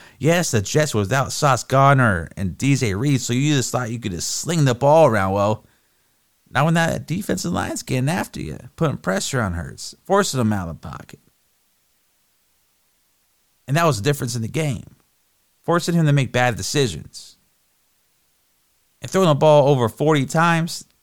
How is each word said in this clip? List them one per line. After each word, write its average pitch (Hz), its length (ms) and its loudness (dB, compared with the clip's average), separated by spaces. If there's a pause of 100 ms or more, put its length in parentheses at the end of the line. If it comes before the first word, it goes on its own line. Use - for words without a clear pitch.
(200)
Yes, 170 320 0
the 110 100 0
Jets 147 320 -2
was 104 140 0
without 131 260 -2
Sauce 131 300 0
Gardner 131 760 4
and 92 200 -6
D 139 180 2
J 117 180 0
Reed, 131 260 0
so - 140 -4
you 147 220 0
just 127 160 -2
thought 123 180 -4
you 117 100 -8
could 117 120 -6
just 82 180 -6
sling 156 360 0
the 127 100 2
ball 147 320 6
around. 98 260 2
Well, 101 320 0 (840)
not 135 140 0
when 165 100 0
that 165 320 -2
defensive 180 440 -6
line's 180 300 -6
getting 131 280 -4
after 190 300 -6
you, 73 200 -10 (160)
putting 151 220 -4
pressure 180 440 -4
on 95 120 -4
Hurts, - 500 -12
forcing 190 360 0
him 110 140 0
out 90 160 -6
of 78 100 -14
the - 80 -16
pocket. - 340 -18 (2500)
And 131 80 -2
that 170 100 2
was 143 120 2
the 101 60 -8
difference 139 320 -2
in 113 80 -4
the 113 40 -6
game. 143 480 -6 (680)
Forcing 170 320 0
him 165 100 4
to 143 80 4
make 139 180 0
bad 123 240 0
decisions. - 840 -6 (1600)
And - 80 -12
throwing 190 180 2
the 156 60 6
ball 147 360 6
over 123 200 4
forty 147 380 0
times, 165 580 0 (180)